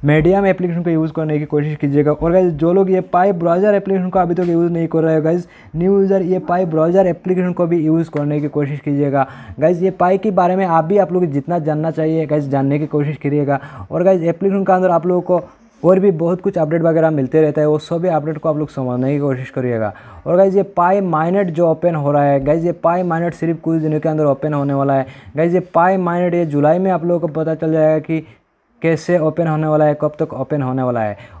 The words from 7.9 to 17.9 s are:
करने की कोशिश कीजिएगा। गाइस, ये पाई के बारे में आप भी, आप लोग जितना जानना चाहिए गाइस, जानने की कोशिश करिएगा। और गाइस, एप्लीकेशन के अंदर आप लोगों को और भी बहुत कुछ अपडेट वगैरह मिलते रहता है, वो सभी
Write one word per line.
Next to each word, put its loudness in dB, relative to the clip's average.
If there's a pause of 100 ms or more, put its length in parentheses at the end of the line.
करने -2
की -4
कोशिश -4
कीजिएगा। 0 (320)
गाइस, 2
ये 0
पाई 2
के -2
बारे 2
में 0
आप 2
भी, 2
आप 2
लोग 2
जितना -2
जानना -2
चाहिए -2
गाइस, -2
जानने 0
की -4
कोशिश -2
करिएगा। 0 (320)
और -2
गाइस, 4
एप्लीकेशन 0
के 2
अंदर 2
आप 2
लोगों 0
को 0 (420)
और 4
भी 4
बहुत -2
कुछ -4
अपडेट 0
वगैरह 2
मिलते 0
रहता 0
है, 2
वो 2
सभी -4